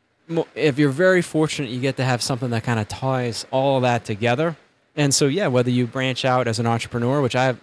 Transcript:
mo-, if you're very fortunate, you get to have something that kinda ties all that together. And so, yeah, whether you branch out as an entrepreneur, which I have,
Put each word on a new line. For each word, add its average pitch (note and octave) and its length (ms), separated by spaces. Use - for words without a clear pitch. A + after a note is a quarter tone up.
mo-, E3 260
if C3+ 240
you're D3 140
very F3+ 320
fortunate, D3+ 480
you B2 80
get C3 180
to C3+ 60
have B2+ 180
something B2+ 300
that A2+ 120
kinda A2+ 220
ties B2+ 640
all C3+ 320
that A#2+ 240
together. B2 500
And C#3+ 180
so, D3 140
yeah, F3 180
whether B2 240
you B2 160
branch C3 400
out B2+ 220
as A2 100
an A#2 80
entrepreneur, A#2+ 560
which B2+ 140
I B2+ 80
have, B2+ 200